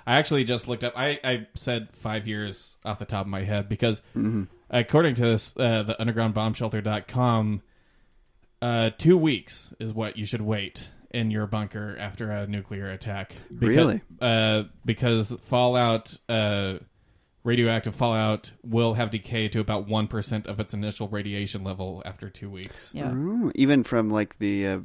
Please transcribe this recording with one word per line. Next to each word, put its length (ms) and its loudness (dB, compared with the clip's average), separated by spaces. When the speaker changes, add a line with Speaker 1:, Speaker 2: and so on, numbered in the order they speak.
Speaker 1:
I 120 4
actually 260 2
just 240 -2
looked 160 -4
up. 120 -4
I, 280 -2
I 320 -2
said 380 -6
five 340 -6
years 580 -8
off 140 -6
the 60 -8
top 200 -4
of 60 -8
my 100 -4
head 260 -2
because 340 0
Speaker 2:
Mm-hmm. 280 0
Speaker 1:
according 460 4
to 80 0
this, 340 2
uh, 240 2
the 180 -2
underground 360 0
bomb 180 0
shelter 280 -2
dot 260 -2
com, 560 2
uh, 340 2
two 220 8
weeks 600 -2
is 120 -6
what 260 -6
you 80 -6
should 180 -4
wait 420 -4
in 220 -2
your 160 -2
bunker 520 -6
after 300 -8
a 160 -4
nuclear 400 -6
attack. 500 -8
Because, 260 0
Speaker 2:
Really? 260 6
Speaker 1:
uh, 420 2
because 480 2
fallout, 680 2
uh, 460 0
radioactive 520 2
fallout 560 0
will 300 2
have 160 0
decayed 440 -4
to 60 0
about 280 -2
one 200 0
percent 380 -4
of 140 -8
its 160 -6
initial 340 -6
radiation 540 -6
level 420 -8
after 240 -12
two 200 -14
weeks. 440 -16
Speaker 3:
Yeah. 180 -6
Speaker 2:
Ooh, 440 -2
even 280 6
from, 280 0
like, 260 0
the, 300 0
uh, 180 0